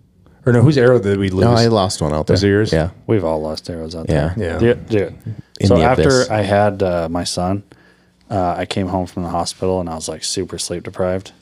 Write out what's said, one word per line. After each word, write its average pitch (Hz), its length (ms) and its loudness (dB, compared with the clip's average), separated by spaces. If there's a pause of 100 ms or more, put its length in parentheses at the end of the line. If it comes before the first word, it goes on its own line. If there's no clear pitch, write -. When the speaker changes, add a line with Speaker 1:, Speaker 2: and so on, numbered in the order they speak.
(440)
Speaker 1:
Or 123 80 2
no, 120 100 4
whose 143 160 6
arrow 123 200 6
did 101 220 0
we 98 80 0
lose? 95 160 2
Speaker 2:
No, 117 80 4
I 117 160 4
lost 95 340 0
one 76 100 0
out 76 140 -2
there. 107 80 2
Speaker 1:
Was 95 80 2
it 101 60 4
yours? 104 240 2
Speaker 2:
Yeah. 92 180 0 (160)
Speaker 3:
We've 110 180 0
all 80 160 -2
lost 78 300 -8
arrows 80 240 -10
out 80 140 -10
Speaker 2:
Yeah. 80 280 2
Speaker 3:
there. 85 180 -4
Speaker 1:
Yeah. 82 40 -6
Speaker 3:
Dude, - 300 0
dude. 101 260 0 (460)
Speaker 2:
In 98 80 2
Speaker 3:
So 98 80 6
Speaker 2:
the 85 80 4
Speaker 3:
after 127 240 2
Speaker 2:
abyss. 127 220 2
Speaker 3:
I 110 120 0
had, 101 400 0
uh, 87 260 0
my 87 140 -4
son, 92 400 -4 (680)
uh, 90 240 -2
I 90 100 -6
came 95 220 -4
home 92 180 -2
from 90 180 -8
the 87 40 -6
hospital 90 520 -4
and 85 80 -6
I 80 60 -8
was, 80 140 -10
like, 78 160 -10
super 90 340 -8
sleep 87 260 -8
deprived. 92 580 -6